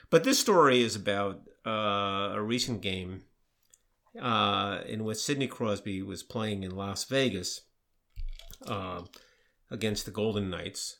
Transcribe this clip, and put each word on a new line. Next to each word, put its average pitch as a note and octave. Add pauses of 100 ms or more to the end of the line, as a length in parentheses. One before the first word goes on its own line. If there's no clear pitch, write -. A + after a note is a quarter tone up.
(100)
But E3
this C4+
story C#3+
is A2
about, G2+ (240)
uh, G2+
a G#2
recent A#2
game, F#2 (960)
uh, G2+
in A2
which A2
Sidney C#3
Crosby G2+
was G2
playing G#2+
in F#2
Las G2
Vegas, B2 (1040)
uh, F#2 (680)
against G#2
the G#2+
Golden G#2
Knights. F2